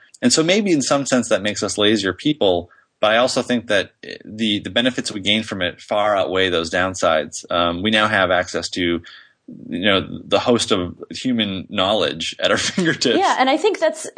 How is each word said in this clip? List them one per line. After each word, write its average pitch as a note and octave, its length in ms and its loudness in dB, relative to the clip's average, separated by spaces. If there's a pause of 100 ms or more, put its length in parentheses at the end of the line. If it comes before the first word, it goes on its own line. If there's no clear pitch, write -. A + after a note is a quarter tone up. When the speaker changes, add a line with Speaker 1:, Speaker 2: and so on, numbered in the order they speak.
(200)
Speaker 1:
And B2 120 4
so D#3+ 100 4
maybe F#3+ 300 2
in C#3+ 100 2
some C#3 240 0
sense B2 240 0
that G2+ 120 2
makes G#2 200 -4
us G#2 160 -2
lazier G#2 340 2
people, F#2+ 580 0 (300)
but G#2+ 120 4
I A2+ 60 4
also B2+ 240 2
think A#2+ 260 -4
that G2+ 240 0 (320)
the, G#2+ 340 -2
the F2+ 120 -8
benefits A#2 420 -2
we G#2 80 -6
gain G#2 240 0
from G2 180 -6
it F2 180 -4
far G#2 360 0
outweigh F#2 340 0
those E2+ 200 0
downsides. F2+ 800 0
Um, F2 340 0
we A2 80 0
now G#2+ 180 4
have F#2+ 240 2
access F2 380 -2
to, E2+ 300 -2 (680)
you F2 180 -6
know, G2 200 2 (180)
the G2+ 160 2
host A#2+ 320 2
of F2+ 280 -2 (120)
human G#2+ 580 -4
knowledge F#2 680 0
at F#2+ 100 2
our G#2 60 4
<laughs> - 20 -4
fingertips. - 580 0
Speaker 2:
Yeah, F4 220 2
and C4 100 2
I C4+ 80 4
think F4+ 220 0
that's D#4+ 400 -2